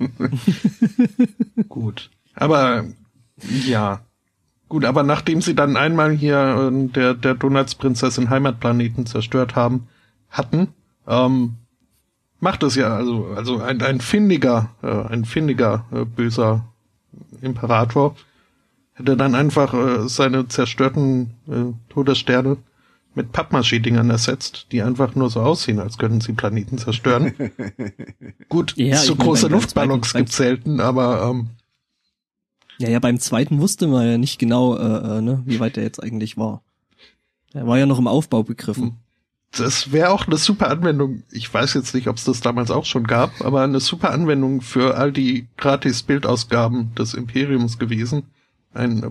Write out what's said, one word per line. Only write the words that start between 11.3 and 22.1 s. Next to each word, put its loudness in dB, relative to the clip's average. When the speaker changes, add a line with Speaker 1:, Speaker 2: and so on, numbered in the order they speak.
Speaker 2:
macht 0
es 2
ja, 2
also, -2
also -4
ein, -4
ein 0
findiger, 2
äh, -6
ein -2
findiger, 0
äh, -2
böser 0
Imperator 0
hätte 0
dann 2
einfach, 2
äh, 0
seine 0
zerstörten, 0
äh, -4
Todessterne 2